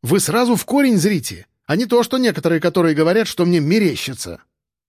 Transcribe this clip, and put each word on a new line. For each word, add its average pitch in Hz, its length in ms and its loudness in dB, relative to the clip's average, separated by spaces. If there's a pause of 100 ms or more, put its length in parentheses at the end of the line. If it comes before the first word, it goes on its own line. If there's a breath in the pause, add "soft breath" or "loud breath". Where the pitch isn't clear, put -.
Вы 156 160 2
сразу 233 360 0
в - 100 -4
корень 254 320 2
зрите, 156 500 -2 (180)
а 151 120 -2
не 240 80 0
то, 240 180 2
что 262 140 -4
некоторые, 170 420 0
которые 165 360 0
говорят, 175 320 2
что - 180 -2
мне 175 160 2
мерещится". 143 800 -2 (480)